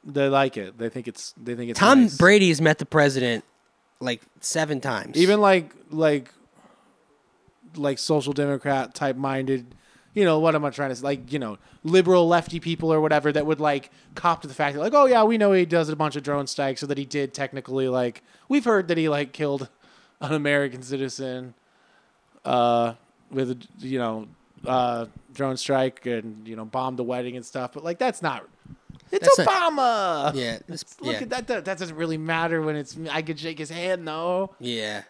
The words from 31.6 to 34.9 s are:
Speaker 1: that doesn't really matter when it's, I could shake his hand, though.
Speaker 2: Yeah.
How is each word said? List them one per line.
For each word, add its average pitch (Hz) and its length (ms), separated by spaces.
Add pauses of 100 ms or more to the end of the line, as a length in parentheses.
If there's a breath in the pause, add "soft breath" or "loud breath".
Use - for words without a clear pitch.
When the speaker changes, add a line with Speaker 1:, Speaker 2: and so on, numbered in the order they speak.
Speaker 1:
that 190 120
doesn't 165 200
really 160 200
matter 165 440
when 156 140
it's, 147 220 (140)
I 156 100
could 156 180
shake 156 200
his 151 100
hand, 175 380
though. 180 520
Speaker 2:
Yeah. 107 500